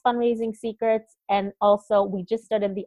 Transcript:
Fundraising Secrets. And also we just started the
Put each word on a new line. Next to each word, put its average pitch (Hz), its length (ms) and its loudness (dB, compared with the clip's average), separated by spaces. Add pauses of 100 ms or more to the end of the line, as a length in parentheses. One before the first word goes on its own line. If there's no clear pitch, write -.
Fundraising 233 500 -2
Secrets. 220 600 -4 (120)
And 196 220 0 (100)
also 208 420 4
we 196 200 -4
just 226 220 -6
started 202 280 -2
the 190 140 -8